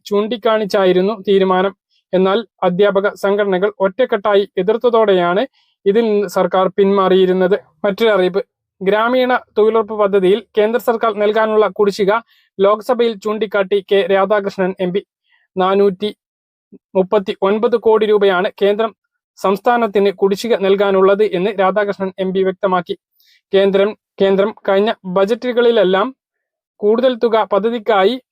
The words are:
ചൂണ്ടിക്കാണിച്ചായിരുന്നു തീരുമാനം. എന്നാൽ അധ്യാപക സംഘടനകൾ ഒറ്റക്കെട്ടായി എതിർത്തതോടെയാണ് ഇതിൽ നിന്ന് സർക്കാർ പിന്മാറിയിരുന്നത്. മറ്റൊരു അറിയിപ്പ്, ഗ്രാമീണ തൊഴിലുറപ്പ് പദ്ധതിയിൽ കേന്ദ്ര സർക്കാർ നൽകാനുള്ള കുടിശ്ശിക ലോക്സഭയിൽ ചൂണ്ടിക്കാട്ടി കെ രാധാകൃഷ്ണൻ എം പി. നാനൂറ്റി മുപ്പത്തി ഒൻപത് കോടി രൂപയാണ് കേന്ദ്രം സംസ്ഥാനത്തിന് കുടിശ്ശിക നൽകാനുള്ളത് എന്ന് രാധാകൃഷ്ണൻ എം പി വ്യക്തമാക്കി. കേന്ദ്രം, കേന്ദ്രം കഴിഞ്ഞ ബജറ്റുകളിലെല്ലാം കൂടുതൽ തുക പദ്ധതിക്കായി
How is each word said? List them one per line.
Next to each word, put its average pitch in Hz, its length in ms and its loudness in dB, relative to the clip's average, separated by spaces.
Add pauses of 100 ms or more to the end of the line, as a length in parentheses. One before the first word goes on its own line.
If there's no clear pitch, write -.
ചൂണ്ടിക്കാണിച്ചായിരുന്നു 208 1120 0 (120)
തീരുമാനം. 190 480 2 (380)
എന്നാൽ 190 260 2 (240)
അധ്യാപക 196 440 2 (160)
സംഘടനകൾ 202 460 0 (100)
ഒറ്റക്കെട്ടായി 202 680 0 (120)
എതിർത്തതോടെയാണ് 208 840 0 (420)
ഇതിൽ 202 260 2
നിന്ന് 202 260 0
സർക്കാർ 185 280 0 (120)
പിന്മാറിയിരുന്നത്. 185 840 2 (240)
മറ്റൊരു 214 320 0
അറിയിപ്പ്, 185 260 0 (400)
ഗ്രാമീണ 233 500 0 (260)
തൊഴിലുറപ്പ് 220 420 0
പദ്ധതിയിൽ 202 400 2 (180)
കേന്ദ്ര 226 280 0
സർക്കാർ 226 280 0
നൽകാനുള്ള 214 520 0 (120)
കുടിശ്ശിക 202 340 0 (480)
ലോക്സഭയിൽ 220 540 0 (100)
ചൂണ്ടിക്കാട്ടി 208 540 -2 (140)
കെ 196 80 4 (140)
രാധാകൃഷ്ണൻ 196 580 -2 (140)
എം 180 80 -2
പി. 196 80 -4 (560)
നാനൂറ്റി 196 520 0 (840)
മുപ്പത്തി 196 380 -2 (140)
ഒൻപത് 220 280 0 (100)
കോടി 220 200 2
രൂപയാണ് 202 460 0 (100)
കേന്ദ്രം 208 300 0 (520)
സംസ്ഥാനത്തിന് 202 680 0
കുടിശ്ശിക 196 440 -2 (100)
നൽകാനുള്ളത് 196 580 2 (140)
എന്ന് 190 220 -2
രാധാകൃഷ്ണൻ 190 600 -2
എം 190 140 -4
പി 190 140 -2
വ്യക്തമാക്കി. 185 480 -4 (580)
കേന്ദ്രം, 196 380 2 (300)
കേന്ദ്രം 196 320 2 (160)
കഴിഞ്ഞ 208 240 0 (120)
ബജറ്റുകളിലെല്ലാം 220 1040 0 (720)
കൂടുതൽ 233 300 2 (100)
തുക 214 300 0
പദ്ധതിക്കായി 214 640 0 (160)